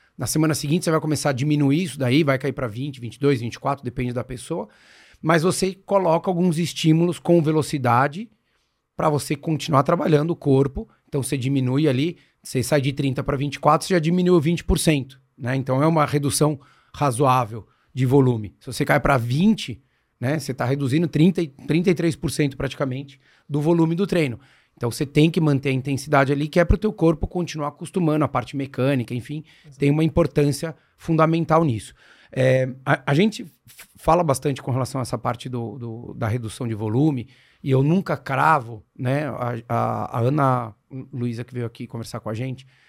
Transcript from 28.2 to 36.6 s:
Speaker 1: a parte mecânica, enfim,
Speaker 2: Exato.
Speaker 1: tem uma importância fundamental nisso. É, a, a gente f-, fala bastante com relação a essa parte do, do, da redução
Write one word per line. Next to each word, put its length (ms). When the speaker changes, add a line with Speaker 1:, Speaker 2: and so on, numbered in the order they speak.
Speaker 1:
a 20
parte 300
mecânica, 560
enfim, 300
Speaker 2:
Exato. 140
Speaker 1:
tem 140
uma 120
importância 720
fundamental 640
nisso. 300
É, 360
a, 280
a 20
gente 300
f-, 520
fala 280
bastante 400
com 80
relação 280
a 40
essa 120
parte 320
do, 300
do, 380
da 120
redução 400